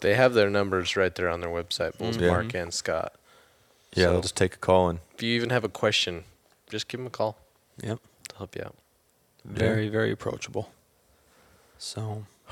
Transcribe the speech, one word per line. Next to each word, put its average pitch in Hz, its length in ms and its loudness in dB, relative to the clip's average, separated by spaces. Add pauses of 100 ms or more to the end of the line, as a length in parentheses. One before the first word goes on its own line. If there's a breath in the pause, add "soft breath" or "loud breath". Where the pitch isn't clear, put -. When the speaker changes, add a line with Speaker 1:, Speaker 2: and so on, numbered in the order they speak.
Speaker 1:
They 101 140 4
have 127 200 6
their 101 160 6
numbers 95 440 0
right 92 200 2
there 90 140 0
on 85 120 -2
their 85 80 -6
website, 85 480 -6
both 113 180 -4
Speaker 2:
Mm-hmm. 87 80 0
Speaker 3:
Yeah. 87 80 6
Speaker 1:
Mark 90 220 0
and 87 200 -6
Scott. - 400 -4 (800 soft breath)
Speaker 3:
Yeah, 90 120 4
Speaker 1:
So 87 60 6
Speaker 3:
they'll 90 100 2
just 92 140 -6
take 95 200 2
a - 20 -20
call 92 320 4
and 85 100 -4 (160)
Speaker 1:
if - 80 -8
you 117 140 0
even 117 140 -2
have 120 120 0
a 104 60 -4
question, 90 560 -2 (440)
just 107 200 -8
give 120 100 -10
'em 127 80 -10
a - 20 -10
call. 110 280 -2 (440)
Speaker 2:
Yep. 110 180 -6 (300)
Speaker 1:
They'll - 100 -18
help - 180 -12
you - 60 -8
out. - 120 -14 (680)
Speaker 2:
Very, 107 400 0
Speaker 3:
Yeah. 104 60 -4
Speaker 2:
very 110 200 0
approachable. - 580 -8 (1080 soft breath)
So. 107 480 -10 (260 loud breath)